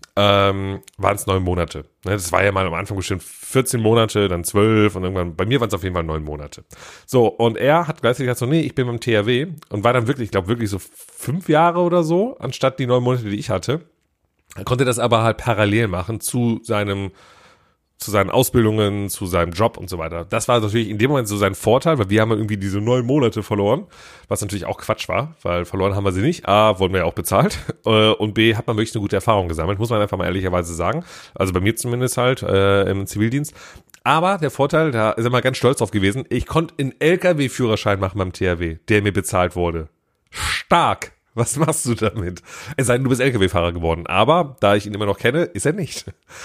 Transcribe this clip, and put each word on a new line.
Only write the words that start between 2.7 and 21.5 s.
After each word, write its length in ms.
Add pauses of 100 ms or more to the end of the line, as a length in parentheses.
Anfang 220
bestimmt 260
vierzehn 600
Monate, 460
dann 160
zwölf 520
und 60
irgendwann, 340
bei 80
mir 160
waren's 140
auf 80
jeden 120
Fall 100
neun 200
Monate. 400 (400)
So, 220
und 320
er 280
hat 140
gleichzeitig 260
gesagt, 120
so, 80
„Nee, 160
ich 120
bin 120
beim 120
T 180
H 100
W“ 220 (200)
und 160
war 80
dann 160
wirklich, 180
ich 60
glaub, 160
wirklich 220
so 100
fünf 680
Jahre 320
oder 220
so, 360
anstatt 400
die 80
neun 180
Monate, 240
die 80
ich 140
hatte. 320 (760)
Er 80
konnte 220
das 120
aber 240
halt 140
parallel 500
machen 340
zu 420
seinem, 480 (880)
zu 120
seinen 200
Ausbildungen, 760
zu 180
seinem 260
Job 260
und 100
so 80
weiter. 300
Das 220
war 120
natürlich 300
in 80
dem 120
Moment 180
so 80
sein 180